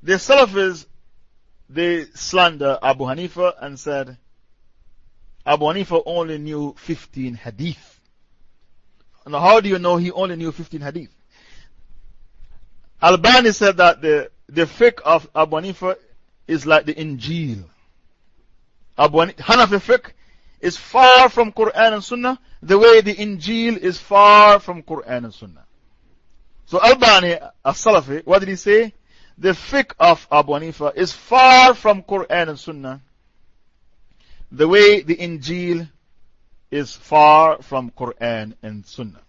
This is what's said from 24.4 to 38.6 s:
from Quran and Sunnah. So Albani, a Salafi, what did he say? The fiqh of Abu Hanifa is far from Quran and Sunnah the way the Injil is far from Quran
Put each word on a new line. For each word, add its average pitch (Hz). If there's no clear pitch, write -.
from 175
Quran 123
and 113
Sunnah. 82
So 175
Albani, 220
a 143
Salafi, 156
what 190
did 196
he 190
say? 214
The 185
fiqh -
of 165
Abu 147
Hanifa 147
is 180
far 254
from 202
Quran 175
and 143
Sunnah 135
the 143
way 208
the 160
Injil 170
is 143
far 156
from 127
Quran 117